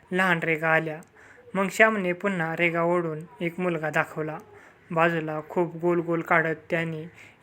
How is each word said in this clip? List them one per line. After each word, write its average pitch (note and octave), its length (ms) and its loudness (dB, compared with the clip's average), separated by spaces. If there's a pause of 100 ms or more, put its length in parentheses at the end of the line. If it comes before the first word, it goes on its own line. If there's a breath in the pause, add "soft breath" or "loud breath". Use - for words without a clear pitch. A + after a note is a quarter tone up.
(120)
लहान F3+ 260 2
रेघा D#3+ 300 0
आल्या. D#3+ 320 2 (540 loud breath)
मग F#3+ 160 0
श्यामने G#3+ 420 4
पुन्हा F3 440 -2
रेघा E3+ 260 2
ओढून E3+ 360 0 (220)
एक F3 200 -4
मुलगा E3 300 -2
दाखवला. D#3 480 -2 (520 loud breath)
बाजूला D#3+ 580 0
खूप E3 280 -2
गोल F3 240 0
गोल E3 200 -2
काढत D#3+ 360 2 (140)
त्याने E3 720 -6